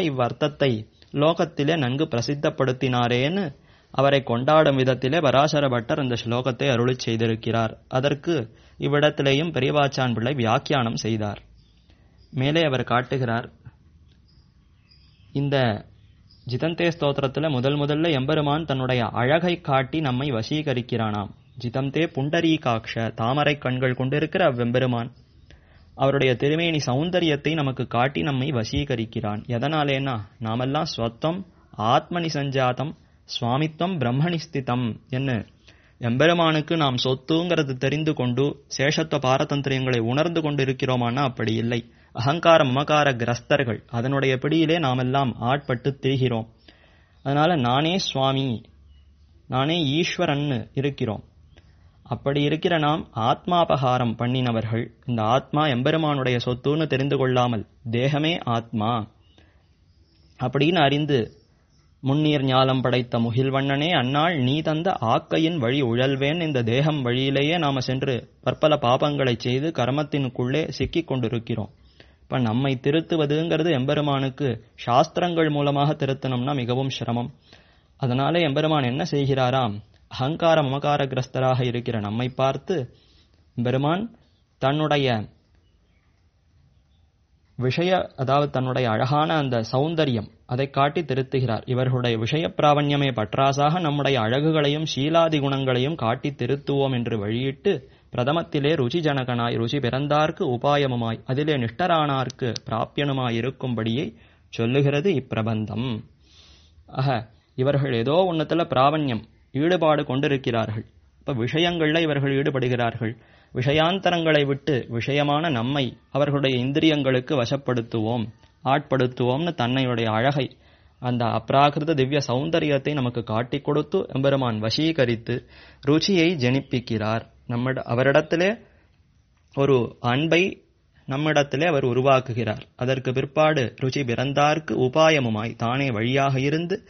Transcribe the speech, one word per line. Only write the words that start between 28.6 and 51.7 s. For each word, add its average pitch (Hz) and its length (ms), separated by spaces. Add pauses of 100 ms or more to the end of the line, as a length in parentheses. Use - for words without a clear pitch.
எதனாலேனா, 139 680 (240)
நாமெல்லாம் 127 500
ஸ்வத்தம் 120 500 (460)
ஆத்மனி 160 460
சஞ்சாதம் 135 640 (360)
சுவாமித்வம் 156 640
பிரம்மணி 143 440
ஸ்திதம் 127 460 (240)
என்ன, 135 200 (720)
எம்பெருமானுக்கு 156 760
நாம் 135 200
சொத்துங்கிறது 156 800
தெரிந்து 147 360
கொண்டு 123 300 (280)
சேஷத்துவ 151 480
பாரதந்திரியங்களை 135 840
உணர்ந்து 160 380
கொண்டு 147 220
இருக்கிறோமானா 127 600
அப்படி 117 320
இல்லை. 117 260 (340)
அகங்கார 160 480
மமகார 147 500
கிரஸ்தர்கள், 120 680 (100)
அதனுடைய 135 480
பிடியிலே 156 420
நாமெல்லாம் 127 520 (120)
ஆட்பட்டு 131 500
திரிகிறோம். 123 540 (800)
அதனால 147 340
நானே 135 400
சுவாமி, 135 480 (1040)
நானே 139 280 (140)
ஈஸ்வரன்னு 147 680 (140)
இருக்கிறோம். 131 500 (840)